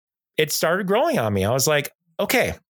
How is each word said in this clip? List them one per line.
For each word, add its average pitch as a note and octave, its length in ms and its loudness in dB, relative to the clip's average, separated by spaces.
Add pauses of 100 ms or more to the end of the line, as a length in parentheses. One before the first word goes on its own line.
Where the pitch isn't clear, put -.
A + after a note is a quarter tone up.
(380)
it D#3 140 -2
started F3+ 340 -2
growing A#3+ 320 0
on A2 160 0
me. F#2+ 120 2
I G#2+ 60 0
was C3+ 160 0
like, D3 240 0 (280)
"Okay, G#3 340 0 (160)